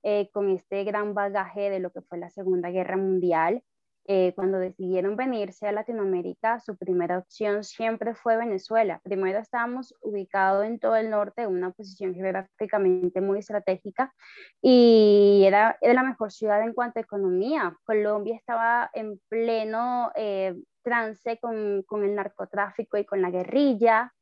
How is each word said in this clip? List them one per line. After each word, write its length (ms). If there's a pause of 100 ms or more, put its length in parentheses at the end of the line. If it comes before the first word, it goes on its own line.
eh, 320
con 160
este 360
gran 280
bagaje 560
de 100
lo 120
que 100
fue 160
la 140
Segunda 400
Guerra 260
Mundial, 640 (440)
eh, 300
cuando 240
decidieron 560
venirse 500
a 60
Latinoamérica, 880
su 160
primera 420
opción 460
siempre 500
fue 220
Venezuela. 680
Primero 380
estábamos 600
ubicados 640
en 120
todo 200
el 120
norte, 340
en 40
una 240
posición 420
geográficamente 1080
muy 180
estratégica, 760 (480)
y 840
era, 320
era 140
la 100
mejor 300
ciudad 300
en 100
cuanto 260
a 40
economía. 840
Colombia 500
estaba 580
en 360
pleno, 840
eh, 380 (280)
trance 580
con, 440
con 200
el 100
narcotráfico 840
y 80
con 160
la 100
guerrilla. 920